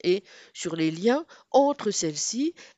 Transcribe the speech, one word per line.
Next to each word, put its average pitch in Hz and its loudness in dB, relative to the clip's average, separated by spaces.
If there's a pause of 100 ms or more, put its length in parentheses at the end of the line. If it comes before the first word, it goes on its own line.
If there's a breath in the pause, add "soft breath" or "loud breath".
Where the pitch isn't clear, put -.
et 185 2 (300 loud breath)
sur 165 -8
les 160 0
liens 233 0 (260 loud breath)
entre 277 4
celle-ci 190 -4 (240 loud breath)